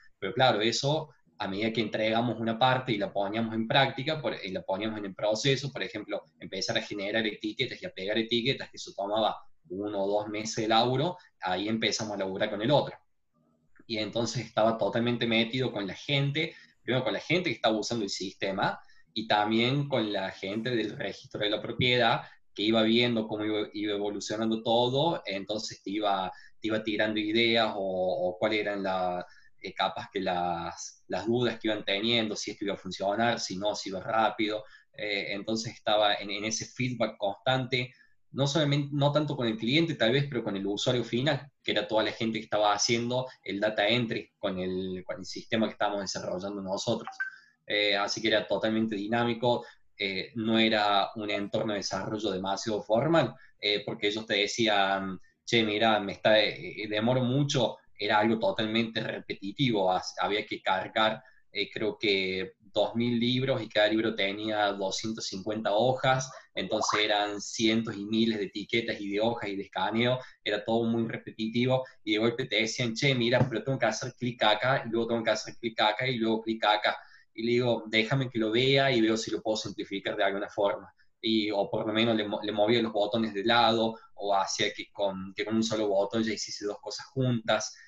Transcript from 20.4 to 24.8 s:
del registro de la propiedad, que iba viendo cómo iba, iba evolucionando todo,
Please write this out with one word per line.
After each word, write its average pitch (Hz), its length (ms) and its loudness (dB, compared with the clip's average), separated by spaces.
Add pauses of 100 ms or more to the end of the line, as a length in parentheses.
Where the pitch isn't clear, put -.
del 107 280 -2
registro - 440 -10
de 104 80 0
la 104 120 -2
propiedad, 123 600 2 (340)
que 98 60 -6
iba 110 220 4
viendo 113 440 4
cómo 107 160 -4
iba, 104 300 -2
iba 104 200 -2
evolucionando 107 680 -2
todo, 123 640 2